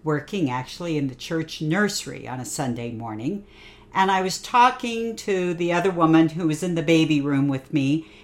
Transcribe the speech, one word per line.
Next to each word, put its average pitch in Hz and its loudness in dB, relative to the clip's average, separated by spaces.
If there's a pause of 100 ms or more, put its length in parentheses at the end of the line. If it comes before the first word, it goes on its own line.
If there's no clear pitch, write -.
working 151 -2
actually 151 -4
in 139 -2
the 127 -8
church 160 -6
nursery 185 -2
on 127 -8
a - -8
Sunday 120 -4
morning, 117 -6 (500)
and 190 2
I 190 2
was 185 -4
talking 240 2
to 180 -2
the 170 -2
other 185 2
woman 165 6
who 165 -2
was 151 0
in 180 -2
the 165 0
baby 156 4
room 139 2
with 135 -4
me, 147 0 (160)